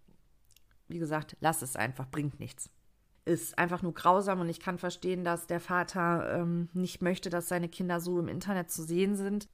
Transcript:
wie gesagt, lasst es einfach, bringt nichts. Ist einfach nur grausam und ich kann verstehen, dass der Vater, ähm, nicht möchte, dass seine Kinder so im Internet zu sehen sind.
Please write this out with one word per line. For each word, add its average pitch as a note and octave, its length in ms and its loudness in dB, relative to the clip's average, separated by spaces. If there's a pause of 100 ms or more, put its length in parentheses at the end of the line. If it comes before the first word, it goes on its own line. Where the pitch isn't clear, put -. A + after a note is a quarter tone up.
(880)
wie E3+ 100 -6
gesagt, D#3 420 -2
lasst D#3+ 220 2
es C3 140 -6
einfach, C3 320 -2
bringt D3 300 -4
nichts. - 320 -12 (560)
Ist E3+ 320 0
einfach F3 240 2
nur F3 100 0
grausam F#3 460 4
und E3+ 100 0
ich E3+ 120 -4
kann F3+ 180 -4
verstehen, F3+ 460 -2
dass E3+ 240 0
der E3+ 100 0
Vater, F3 760 2
ähm, E3+ 420 0
nicht F3+ 280 -2
möchte, F3+ 260 2
dass E3+ 200 -2
seine F3 200 0
Kinder F3 300 -2
so F3 220 0
im E3 80 -2
Internet F3+ 420 -2
zu E3 140 -6
sehen F#3 320 2
sind. G3+ 380 -2